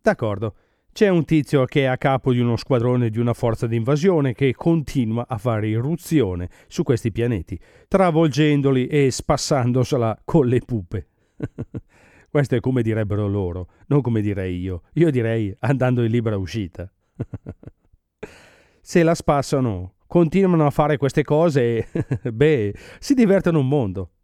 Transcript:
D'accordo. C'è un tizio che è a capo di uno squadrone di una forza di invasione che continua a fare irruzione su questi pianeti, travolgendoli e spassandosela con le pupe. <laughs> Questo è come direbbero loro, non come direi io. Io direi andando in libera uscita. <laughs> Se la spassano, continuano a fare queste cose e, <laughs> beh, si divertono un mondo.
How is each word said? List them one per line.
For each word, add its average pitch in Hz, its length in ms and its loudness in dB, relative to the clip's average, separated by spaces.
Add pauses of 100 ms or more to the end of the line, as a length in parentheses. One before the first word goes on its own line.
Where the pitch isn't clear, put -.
D'accordo. 107 540 -2 (420)
C'è 208 120 4
un 170 180 2
tizio 143 400 2
che 143 160 0
è - 20 2
a 131 140 0
capo 135 340 0
di 123 60 2
uno 120 180 0
squadrone 123 540 0
di 107 80 -6
una 117 160 0
forza 117 320 -2
di 117 100 -2
invasione 143 560 0
che 131 220 0
continua 127 760 -2
a 120 80 -6
fare 110 320 -2
irruzione 110 800 -2 (200)
su - 160 -4
questi 117 280 0
pianeti, 110 480 -4 (260)
travolgendoli 147 1000 2
e 143 240 2
spassandosela 123 1120 0
con - 220 2
le 120 140 2
pupe. 98 480 -8 (280)
<laughs> - 920 -14
Questo 139 240 0
è 117 60 2
come 127 200 -2
direbbero 107 460 -2
loro, 92 420 -4 (200)
non 143 120 2
come 113 220 -2
direi 92 360 -4
io. 90 260 -8 (100)
Io 160 160 2
direi 113 480 -2
andando 127 440 0
in 113 80 0
libera 110 280 -2
uscita. 92 520 -8 (260)
<laughs> - 1600 -18
Se - 220 0
la 165 120 4
spassano, 131 840 -2 (100)
continuano 175 580 2
a 143 60 2
fare 147 260 0
queste 139 280 0
cose 131 680 0
e, 123 420 -6
<laughs> - 0 -
beh, 117 420 2 (260)
si - 120 -2
divertono 190 460 4
un 131 100 0
mondo. 98 420 -2 (140)